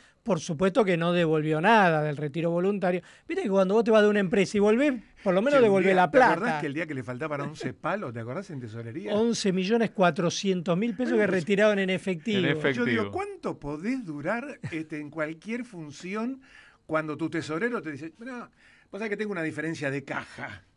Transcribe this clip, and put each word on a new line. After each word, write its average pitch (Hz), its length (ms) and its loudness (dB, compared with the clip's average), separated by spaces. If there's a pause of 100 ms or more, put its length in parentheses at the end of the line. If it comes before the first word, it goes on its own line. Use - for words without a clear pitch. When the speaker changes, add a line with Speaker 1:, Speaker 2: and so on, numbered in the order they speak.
(220)
Speaker 1:
por 185 160 0
supuesto 185 460 2
que 185 140 2
no 170 140 2
devolvió 156 480 2
nada 180 420 6
del 151 160 -2
retiro 151 320 -2
voluntario. 180 500 0 (260)
Viste 359 180 -4
que 254 40 -2
cuando 190 260 4
vos 226 100 4
te 233 60 2
vas 220 120 8
de 208 60 6
una 208 120 4
empresa 196 380 2
y - 20 4
volvés, 233 420 4 (220)
por 196 100 4
lo 190 60 4
menos 285 140 2
Speaker 2:
Che, 277 60 6
un - 40 8
Speaker 1:
devolvés 196 300 6
Speaker 2:
día, - 0 -
Speaker 1:
la 180 160 6
Speaker 2:
¿te 277 80 4
acordás 202 240 6
Speaker 1:
plata. 156 180 -2
Speaker 2:
que 151 60 -4
el 139 80 -4
día 165 120 -4
que 156 80 -8
le 131 80 -6
faltaban 139 380 -6
once 143 320 -8
palos, 160 400 -6
te 117 80 -10
acordás 135 300 -8
en 143 100 -10
tesorería? 117 540 -8
Speaker 1:
Once 220 380 2
millones 196 400 0
cuatrocientos 175 840 0
mil 226 180 0
pesos 240 200 -2
Speaker 2:
Bueno, 214 100 4
Speaker 1:
que 196 40 2
Speaker 2:
pues, 185 120 0
Speaker 1:
retiraron 202 380 2
en 190 120 0
efectivo. 190 480 -2
Speaker 3:
En 180 60 2 (120)
efectivo. 147 300 0
Speaker 2:
Yo 123 40 0
digo, 110 200 0
¿cuánto 359 480 -8
podés 185 460 -6
durar, 170 560 -6 (100)
este, 156 300 -8
en 147 100 -10
cualquier 165 540 -8
función 196 760 -8 (460)
cuando 156 300 -4
tu 156 140 -6
tesorero 165 520 -4
te 151 100 -10
dice, 151 260 -12
"No, 240 220 -14 (500)
vos 196 80 -12
sabés 220 100 -6
que 202 80 -4
tengo 208 160 -6
una 175 100 -4
diferencia 151 480 -6
de 139 140 -6
caja"? 135 600 -12 (120)